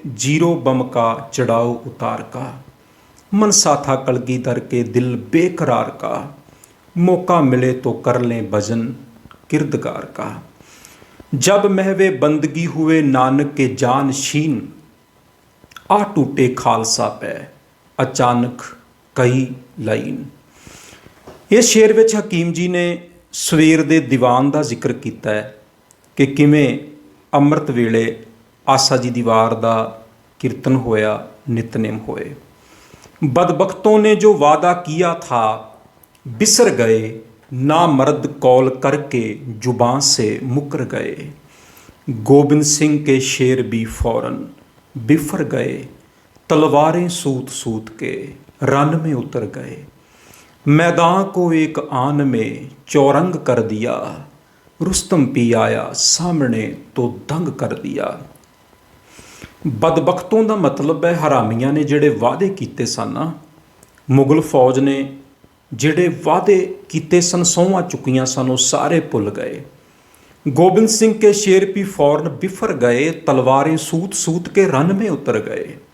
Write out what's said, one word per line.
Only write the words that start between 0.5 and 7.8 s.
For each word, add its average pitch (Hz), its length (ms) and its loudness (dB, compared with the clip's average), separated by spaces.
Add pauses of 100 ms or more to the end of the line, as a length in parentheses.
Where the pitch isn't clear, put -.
ਬਮ 131 280 -2
ਕਾ 117 480 -2
ਚੜਾਓ 120 540 -2
ਉਤਾਰ 113 380 -8
ਕਾ, 127 300 -14 (800)
ਮਨ 208 180 2
ਸਾਥਾ 143 440 2
ਕਲਗੀਧਰ 127 640 -2
ਕੇ 123 240 -2
ਦਿਲ 120 320 -2
ਬੇਕਰਾਰ 147 760 -2
ਕਾ, 120 420 -8 (680)
ਮੌਕਾ 180 440 4
ਮਿਲੇ 127 320 2
ਤੋ 123 200 -4